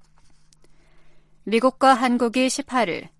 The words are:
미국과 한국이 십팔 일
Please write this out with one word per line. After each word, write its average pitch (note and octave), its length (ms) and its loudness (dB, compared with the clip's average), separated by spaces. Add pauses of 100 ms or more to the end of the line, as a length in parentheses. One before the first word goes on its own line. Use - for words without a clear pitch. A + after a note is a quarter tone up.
(1400)
미국과 B3+ 500 2
한국이 B3 560 0
십팔 B3 400 -4
일 - 200 -10 (100)